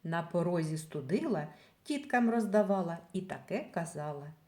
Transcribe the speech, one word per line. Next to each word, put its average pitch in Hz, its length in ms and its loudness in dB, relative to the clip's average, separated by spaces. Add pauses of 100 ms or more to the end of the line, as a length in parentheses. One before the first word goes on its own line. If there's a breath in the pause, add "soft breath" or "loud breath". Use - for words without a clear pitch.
На 165 200 -2
порозі 165 540 0
студила, 156 680 -2 (400 loud breath)
діткам 247 420 2
роздавала 196 680 2 (160)
і 185 80 -2
таке 214 520 -6
казала 151 540 -6 (200)